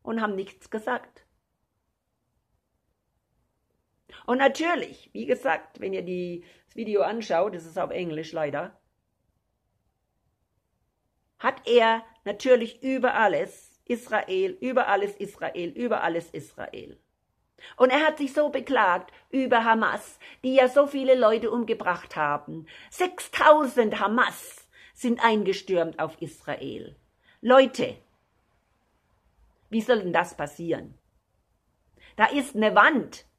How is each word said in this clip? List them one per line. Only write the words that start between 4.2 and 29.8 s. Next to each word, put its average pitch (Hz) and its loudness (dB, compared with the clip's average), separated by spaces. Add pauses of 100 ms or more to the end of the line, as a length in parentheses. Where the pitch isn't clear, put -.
Und 247 -2
natürlich, 302 -2
wie 220 -10
gesagt, - -4
wenn 190 -6
ihr 185 -6
die, 175 -10 (220)
das - -20
Video 208 0
anschaut, 196 -2
das 165 -14
ist 165 -12
auf 180 -4
Englisch 160 -8
leider, 156 -6 (2500)
hat 269 -4
er 226 4 (200)
natürlich 226 2
über 262 0
alles 196 -2
Israel, 190 -4
über 254 0
alles 202 -2
Israel, 175 -10
über 233 -4
alles 170 -4
Israel. - -16 (800)
Und 254 6
er 285 2
hat 311 2
sich 277 -6
so 294 2
beklagt 233 0 (180)
über 254 2
Hamas, 226 0 (240)
die 262 -2
ja 262 8
so 277 4
viele 262 2
Leute 226 2
umgebracht 220 -4
haben. 156 -4 (240)
Sechstausend 302 2
Hamas - -4 (260)
sind 240 -2
eingestürmt 190 0
auf 156 -6
Israel. - -12 (460)
Leute, 254 4 (1700)
wie 220 -2